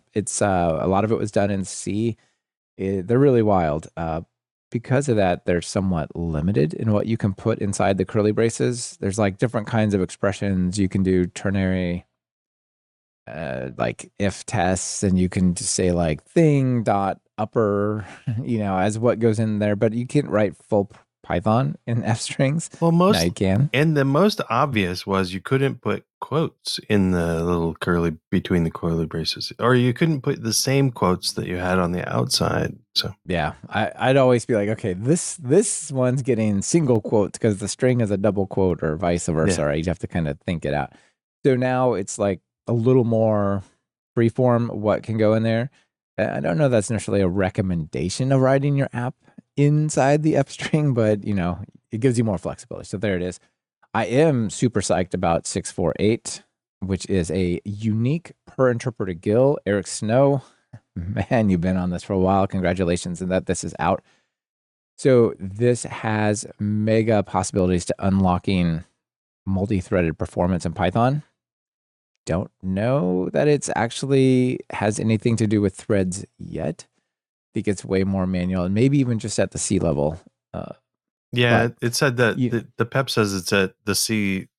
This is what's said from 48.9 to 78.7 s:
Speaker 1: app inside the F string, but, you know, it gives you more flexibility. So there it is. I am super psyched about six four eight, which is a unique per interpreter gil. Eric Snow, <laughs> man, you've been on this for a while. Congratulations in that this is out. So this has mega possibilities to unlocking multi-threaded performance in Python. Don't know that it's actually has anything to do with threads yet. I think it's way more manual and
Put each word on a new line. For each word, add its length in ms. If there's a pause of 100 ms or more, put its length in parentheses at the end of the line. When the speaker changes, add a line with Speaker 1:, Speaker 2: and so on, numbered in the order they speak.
Speaker 1:
app 200 (440)
inside 640
the 120
F 140
string, 440
but, 300
you 100
know, 260 (320)
it 80
gives 180
you 60
more 140
flexibility. 480
So 120
there 180
it 60
is. 180 (540)
I 120
am 440
super 320
psyched 320
about 340
six 240
four 280
eight, 440 (380)
which 280
is 220
a 320
unique 720 (120)
per 240
interpreter 440
gil. 520
Eric 220
Snow, 560 (300)
<laughs> 220
man, 540
you've 120
been 160
on 140
this 120
for 100
a 60
while. 280
Congratulations 720
in 80
that 160
this 180
is 160
out. 240 (920)
So 420
this 440
has 640 (140)
mega 640
possibilities 640
to 140
unlocking 840 (640)
multi-threaded 720
performance 480
in 80
Python. 500 (1040)
Don't 260 (100)
know 680
that 180
it's 280
actually 840 (120)
has 280
anything 380
to 100
do 140
with 140
threads 500 (120)
yet. 520
I 640
think 140
it's 180
way 180
more 240
manual 380
and 80